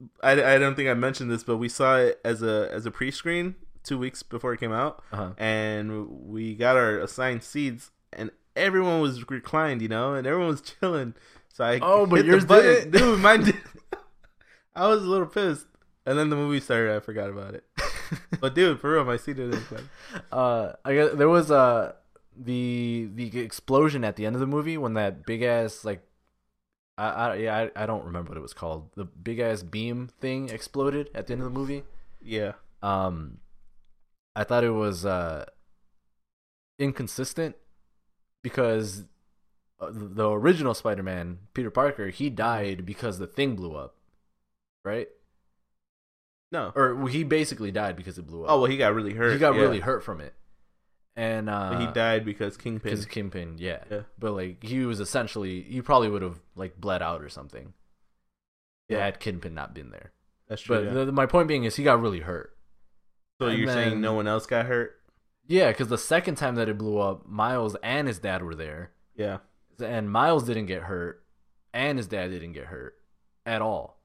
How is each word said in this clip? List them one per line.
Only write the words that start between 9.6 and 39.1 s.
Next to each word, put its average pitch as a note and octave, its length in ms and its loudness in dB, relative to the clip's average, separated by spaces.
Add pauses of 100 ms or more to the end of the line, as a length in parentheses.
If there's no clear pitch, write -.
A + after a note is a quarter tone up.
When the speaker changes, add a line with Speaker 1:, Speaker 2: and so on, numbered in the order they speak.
Speaker 1:
you A2+ 80 -2
know, A#2+ 240 -2
and C3 140 -4
everyone E3+ 220 0
was C#3+ 120 -2
chilling. C#3+ 540 -4 (360)
So - 140 -2
I A#2+ 160 2
Speaker 2:
Oh, G3+ 240 6
but F3 120 6
Speaker 1:
hit D3 60 8
the D#3 60 4
Speaker 2:
yours F#3 160 8
Speaker 1:
button. G#3 200 10
Speaker 2:
didn't? A3+ 260 6
Speaker 1:
Dude, G#3+ 280 6
mine G#3 260 8
did. G#3 100 6 (600)
<laughs> - 580 -20
I F3+ 120 4
was G#3+ 160 6
a F#3 40 -2
little F#3 200 4
pissed. F3 380 0 (420)
And C#3 120 4
then D3+ 100 2
the D3+ 60 2
movie D3 240 0
started, A2+ 360 2
I G#2+ 40 -2
forgot G#2 320 -6
about G2 240 -12
it. - 80 -14 (140)
Speaker 2:
<laughs> - 640 -6
Speaker 1:
But C3 140 -2
dude, E3+ 260 4
for D3 140 0
real, D#3 100 4
my A#2+ 140 -2
seat C#3 200 -8
didn't B2 180 -4
recline. A#2 340 -10 (420)
Speaker 2:
Uh, A#2+ 420 0 (120)
I C#3 80 0
guess D3 220 6
there D3 120 6
was, E3 220 6
uh, B2+ 440 6 (440)
the, A#2+ 800 -4
the A#2 240 -6
explosion C3+ 640 2
at G#2 120 -2
the G#2+ 120 -4
end A2+ 80 -2
of B2+ 40 -2
the C3+ 60 0
movie D3+ 320 -2
when B2 160 -4
that G#2 320 -2
big A2+ 160 -4
ass, A#2 420 0
like, G2+ 200 -6 (960)
I, G#2+ 100 -2
I, A2+ 280 -2
yeah, A2 200 -2 (180)
I, G#2+ 80 -4
I - 40 -4
don't A2 180 -4
remember E2+ 240 -8
what D#2 80 -12
it D#2+ 40 -12
was B1+ 120 -14
called. D#2+ 400 -8
The G2+ 120 -10
big A2 340 -10
ass A2 240 -2
beam A#2 460 -6 (120)
thing C3 280 -6
exploded C#3 680 -4
at A2 100 -8
the B2 80 -6
end B2 80 -4
of C3 100 -6
the B2+ 80 -6
movie. C#3+ 240 -6 (380)
Speaker 1:
Yeah. G#2+ 300 -4 (320)
Speaker 2:
Um, F2+ 560 -2 (960)
I G#2+ 80 -2
thought A#2+ 200 2
it A#2+ 60 4
was, G#2 380 0
uh, E2+ 380 -4 (1300)
inconsistent C#3 760 -4 (880)
because, A2 600 -2 (760)